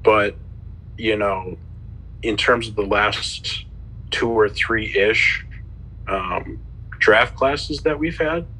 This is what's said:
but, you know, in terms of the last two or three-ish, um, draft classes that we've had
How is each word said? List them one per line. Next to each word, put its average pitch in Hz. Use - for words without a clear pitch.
but, 104
you 110
know, 95
in 107
terms 120
of 107
the 104
last -
two 117
or 110
three-ish, 107
um, 95
draft 110
classes 143
that 151
we've 165
had 165